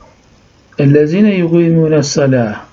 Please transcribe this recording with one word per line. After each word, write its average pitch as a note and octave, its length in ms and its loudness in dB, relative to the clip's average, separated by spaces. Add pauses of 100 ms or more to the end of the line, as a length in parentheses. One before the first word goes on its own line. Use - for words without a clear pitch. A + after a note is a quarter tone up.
(800)
Ellezine D3+ 560 2
yukimûne E3 680 0
salâh. C3 720 -2